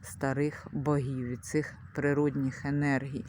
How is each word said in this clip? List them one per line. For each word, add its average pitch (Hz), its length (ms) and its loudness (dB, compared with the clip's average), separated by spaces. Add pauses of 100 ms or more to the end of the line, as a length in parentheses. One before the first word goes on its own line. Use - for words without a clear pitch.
старих 143 680 -2
богів, 135 560 0
від 123 180 -6
цих - 280 0 (200)
природних 143 720 2
енергій. 139 640 2